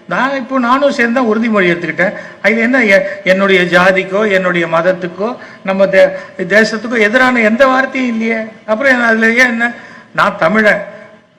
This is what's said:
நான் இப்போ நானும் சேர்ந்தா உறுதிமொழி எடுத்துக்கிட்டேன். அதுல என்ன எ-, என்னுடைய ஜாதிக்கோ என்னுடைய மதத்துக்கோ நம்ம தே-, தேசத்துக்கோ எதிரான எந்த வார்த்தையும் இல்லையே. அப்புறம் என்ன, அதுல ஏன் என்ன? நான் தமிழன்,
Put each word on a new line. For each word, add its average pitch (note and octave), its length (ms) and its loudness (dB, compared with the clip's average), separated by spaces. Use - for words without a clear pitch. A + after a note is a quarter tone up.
நான் B3 280 -2
இப்போ C4 220 -4
நானும் B3+ 360 2
சேர்ந்தா A#3+ 260 0
உறுதிமொழி G#3+ 500 0
எடுத்துக்கிட்டேன். E3+ 420 -2
அதுல A3+ 180 0
என்ன B3 240 0
எ-, G3 400 0
என்னுடைய F#3 540 2
ஜாதிக்கோ F#3+ 520 2
என்னுடைய F3+ 360 0
மதத்துக்கோ F3+ 720 -2
நம்ம F#3+ 220 0
தே-, F#3+ 240 2
தேசத்துக்கோ A3 600 -2
எதிரான B3 420 2
எந்த A3+ 260 4
வார்த்தையும் C4 540 -2
இல்லையே. A3+ 220 -4
அப்புறம் B3+ 260 0
என்ன, A#3+ 140 0
அதுல A3+ 220 2
ஏன் A#3 100 0
என்ன? A#3+ 340 0
நான் F3+ 260 0
தமிழன், G3 460 2